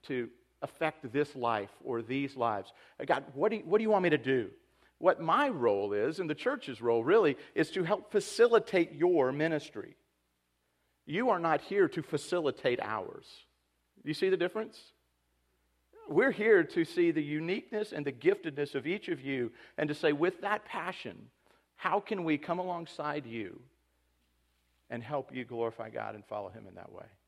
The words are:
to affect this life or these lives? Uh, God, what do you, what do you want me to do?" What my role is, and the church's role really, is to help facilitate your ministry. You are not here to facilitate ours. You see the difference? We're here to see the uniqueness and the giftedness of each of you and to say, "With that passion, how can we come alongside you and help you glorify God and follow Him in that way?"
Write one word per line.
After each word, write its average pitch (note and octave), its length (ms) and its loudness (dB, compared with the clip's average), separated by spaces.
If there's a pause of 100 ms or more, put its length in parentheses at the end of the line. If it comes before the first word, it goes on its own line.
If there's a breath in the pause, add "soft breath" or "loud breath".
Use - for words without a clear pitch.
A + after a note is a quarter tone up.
to B2 220 -2 (320)
affect D3 520 -6
this C#3+ 200 0
life A#2 380 -2 (140)
or A#2 160 -4
these C3+ 340 -4
lives? A2 380 -2 (260 soft breath)
Uh, B2 60 -8
God, C#3 180 2 (100)
what F3 180 2
do A3+ 40 -2
you, G3 80 -8
what E3+ 140 2
do A3 60 4
you G#3+ 60 0
want G3 140 4
me F3 60 4
to D3 80 6
do?" B2 340 0 (460 soft breath)
What F3+ 240 4
my G3+ 260 2
role G#2 460 2
is, C3+ 260 0
and E3+ 100 -4
the D3+ 60 -2
church's E3+ 460 -4
role A#2 240 2
really, E3+ 320 6 (180 loud breath)
is D#3+ 160 2
to F#3+ 120 0
help G3 280 -2
facilitate G#3+ 800 4
your D3+ 400 4
ministry. D3 640 -4 (1120)
You A3 220 0
are F3+ 80 2
not D#3+ 220 2
here F#3+ 260 4
to D#3 160 -4
facilitate C#3+ 800 0
ours. G#2 420 -6 (760)
You D3+ 100 -4
see F#3+ 160 2
the F#3 80 4
difference? F3+ 420 -4 (1300)
We're E3 220 2
here G3+ 340 4
to E3 220 0
see E3+ 240 2
the D#3 140 0
uniqueness F3 680 -6
and D3 120 -6
the C#3 60 -2
giftedness D3 640 -2
of B2+ 100 -4
each F#3+ 220 -6
of D#3+ 120 -6
you C3 320 -4 (240 loud breath)
and D#3 120 -2
to D3 80 -2
say, D3+ 180 2
"With E3+ 280 0
that G#3 240 -2
passion, E3 680 -10 (460 soft breath)
how F#3+ 220 0
can G3+ 240 -6
we D#3 140 2
come F3 220 -4
alongside D#3+ 680 -8
you A2 340 -10 (1300)
and A#2+ 100 -8
help C3+ 320 -8
you B2+ 120 -8
glorify A2+ 440 -6
God A2 240 -8
and G#2 140 -16
follow G#2 220 -8
Him G#2+ 180 -18
in F#2 80 -20
that - 160 -18
way?" - 160 -18 (200)